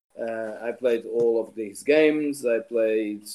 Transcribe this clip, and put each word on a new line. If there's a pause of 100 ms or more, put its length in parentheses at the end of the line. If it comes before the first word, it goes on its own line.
(200)
Uh,
I
played
all
of
these
games.
I
played, (120)